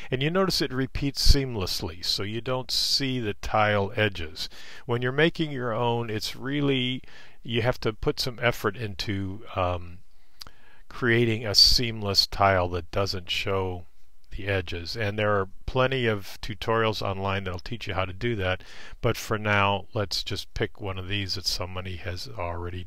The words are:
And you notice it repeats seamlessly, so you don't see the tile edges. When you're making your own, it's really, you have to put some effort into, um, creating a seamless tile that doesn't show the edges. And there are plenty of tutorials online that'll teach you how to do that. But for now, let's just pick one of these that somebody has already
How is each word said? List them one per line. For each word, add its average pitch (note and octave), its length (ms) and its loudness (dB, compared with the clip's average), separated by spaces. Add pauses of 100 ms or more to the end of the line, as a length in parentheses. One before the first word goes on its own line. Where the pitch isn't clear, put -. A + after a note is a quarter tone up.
And C3 140 -2
you D#3 80 2
notice F#3 280 2
it C#3 140 0
repeats - 580 4
seamlessly, G#2 720 2
so - 200 -2
you G#2+ 180 -4
don't B2+ 300 -4
see C3 480 0
the G#2 160 -2
tile G#2 600 2
edges. F2+ 540 -2 (380)
When A#2+ 160 0
you're B2+ 80 2
making D3+ 400 2
your B2 220 -2
own, A#2 360 0
it's G#2+ 260 -4
really, C3 680 0 (400)
you A#2 180 0
have B2 200 2
to A2+ 120 0
put - 260 0
some A#2 220 -4
effort A#2 340 0
into, G2 640 -4 (140)
um, F2+ 440 -2 (920)
creating A#2 560 2
a G2+ 80 -2
seamless A2 720 6
tile F#2+ 440 4
that F2 200 -2
doesn't F#2+ 400 -2
show F#2 560 -2 (460)
the - 160 -6
edges. F#2 500 -2
And G#2 220 -2
there G#2 200 4
are F#2+ 100 0 (180)
plenty B2+ 400 2
of G#2 340 -2
tutorials A2 640 0
online G2 400 0
that'll F2+ 160 -4
teach - 260 -6
you G2 80 -4
how F#2+ 120 0
to F#2 80 -6
do A2+ 240 0
that. F#2 260 0 (360)
But A2+ 160 2
for - 220 -2
now, G2+ 560 4
let's G#2 300 -2
just - 320 -6
pick - 260 -2
one F#2+ 160 -4
of F#2 100 -6
these G2 280 -2
that F#2+ 100 -4
somebody F#2 520 -4
has F2+ 300 -6
already F2 600 -6